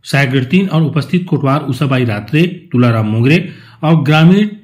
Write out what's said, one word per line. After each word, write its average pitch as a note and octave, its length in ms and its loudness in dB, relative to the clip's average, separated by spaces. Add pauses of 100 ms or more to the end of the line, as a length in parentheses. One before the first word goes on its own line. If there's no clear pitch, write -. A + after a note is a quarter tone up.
साइगर C3+ 400 0
तीन F#3+ 240 0
और D#3+ 140 0
उपस्थित D#3+ 460 -2
कोटवार C#3 320 0
उषाबाई C3 440 -2
रात्रे, A#2 680 -4
तुलाराम A#2 340 2
मोगरे B2 460 0 (300)
और D#3 200 2
ग्रामीण E3 440 4 (180)